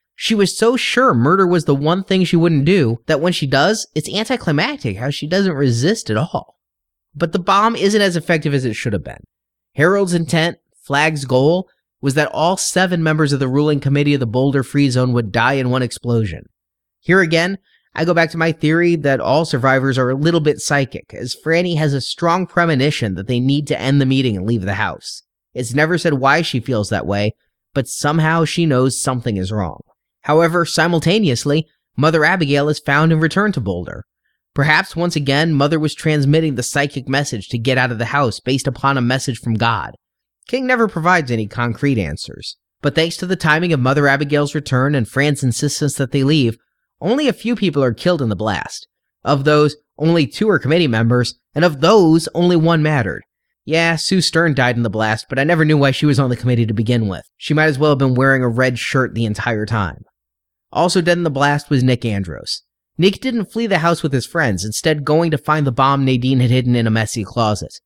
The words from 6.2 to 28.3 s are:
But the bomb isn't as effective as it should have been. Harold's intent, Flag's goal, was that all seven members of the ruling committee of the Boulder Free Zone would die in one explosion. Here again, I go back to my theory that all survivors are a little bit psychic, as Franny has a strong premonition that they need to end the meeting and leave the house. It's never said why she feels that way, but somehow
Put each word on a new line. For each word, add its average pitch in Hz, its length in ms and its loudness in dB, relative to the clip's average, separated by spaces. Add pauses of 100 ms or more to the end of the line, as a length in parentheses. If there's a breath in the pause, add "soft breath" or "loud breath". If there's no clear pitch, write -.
But 160 180 -2
the 196 60 -2
bomb 202 360 2
isn't 208 280 2
as 180 140 0
effective 156 360 -2
as 135 120 0
it 113 100 -4
should 113 180 -6
have - 120 -4
been. - 180 -14 (540)
Harold's 180 380 2
intent, 165 440 -2 (260)
Flag's 143 400 -2
goal, 139 440 2 (320)
was 139 140 0
that 147 180 0
all 170 240 0
seven 180 460 0
members 156 300 2
of 135 80 0
the 135 80 0
ruling 147 320 2
committee 143 340 2
of 135 60 0
the 123 60 0
Boulder 131 360 0
Free 143 280 0
Zone 127 240 2
would 113 180 -2
die 117 220 2
in 131 160 0
one 127 120 0
explosion. 113 600 -2 (560)
Here 185 200 4
again, 170 380 0 (360)
I 165 100 -4
go 170 100 2
back 165 160 2
to 165 80 -8
my 165 140 0
theory 170 440 2
that 135 240 0
all 139 240 0
survivors 131 540 0
are 127 120 0
a 131 40 -2
little 160 260 0
bit 147 200 0
psychic, - 520 -4
as - 220 -10
Franny 170 420 -2
has 147 180 0
a 135 60 -2
strong 175 460 -2
premonition 147 680 0
that 95 120 -8
they 123 140 -2
need 139 280 0
to - 120 -4
end 139 200 2
the 135 60 2
meeting 131 300 0
and 92 100 -6
leave 117 160 0
the 95 120 -4
house. 92 480 -8 (320)
It's 120 200 -6
never 156 240 2
said 160 160 0
why 139 280 2
she 131 180 -4
feels 110 300 -4
that 76 160 -2
way, 101 280 -2 (400)
but 135 140 -4
somehow 160 560 0